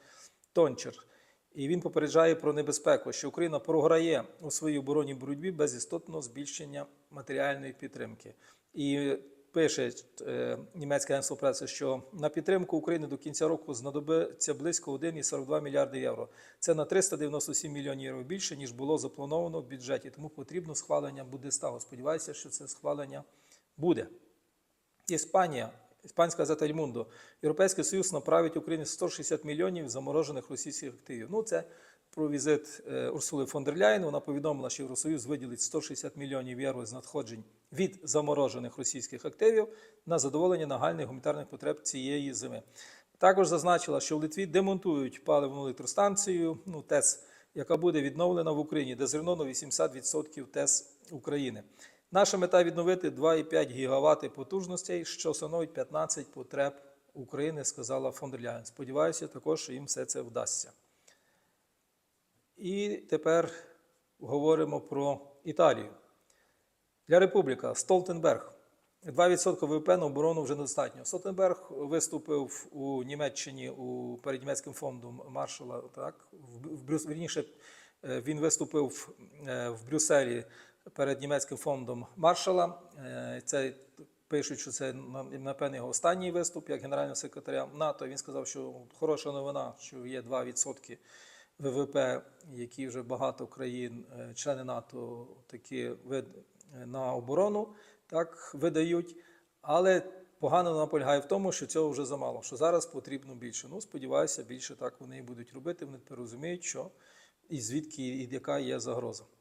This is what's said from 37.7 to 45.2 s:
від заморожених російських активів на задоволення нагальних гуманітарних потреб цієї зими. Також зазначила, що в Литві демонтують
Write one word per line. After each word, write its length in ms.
від 300
заморожених 760
російських 460
активів 440
на 120
задоволення 480
нагальних 400
гуманітарних 400
потреб 360
цієї 520
зими. 280
Також 300
зазначила, 520
що 180
в 20
Литві 260
демонтують 800